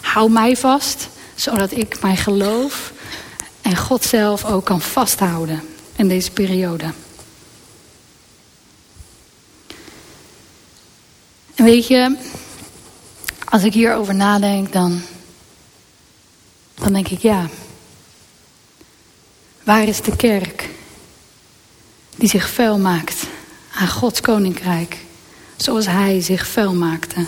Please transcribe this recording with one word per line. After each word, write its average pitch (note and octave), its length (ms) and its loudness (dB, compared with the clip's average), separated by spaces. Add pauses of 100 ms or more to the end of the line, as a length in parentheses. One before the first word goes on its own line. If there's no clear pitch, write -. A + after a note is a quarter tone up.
Hou A3 300 2
mij A3+ 260 4
vast, - 520 0 (260)
zodat G3 380 -2
ik - 300 -4
mijn F#3+ 140 2
geloof G#3 760 -2 (680)
en F#3 160 0
God - 280 -2
zelf G#3 400 2
ook G3 200 0
kan F3+ 160 0
vasthouden E3 800 -2 (340)
in G3 120 4
deze F#3 220 0
periode." F3+ 600 -2 (4000)
En A3+ 100 4
weet A#3 220 8
je, B3+ 300 4 (1300)
als G#3 180 2
ik G#3 100 2
hierover A3+ 420 2
nadenk, G3+ 580 0
dan, F3 280 0 (1700)
dan - 180 0
denk F#3+ 160 0
ik: F#3 100 -6
"Ja, G3 300 2 (2250)
waar G#3+ 260 4
is G3+ 120 -2
de - 160 -2
kerk G3+ 520 0 (1500)
die A3 120 2
zich F#3 220 0
vuil G#3+ 280 2
maakt F3+ 480 -2 (480)
aan F#3+ 140 0
Gods - 320 -2
koninkrijk, F3+ 760 0 (600)
zoals A3 300 -2
hij F#3+ 340 2
zich F3+ 260 -2
vuil G3+ 280 0
maakte E3 540 -2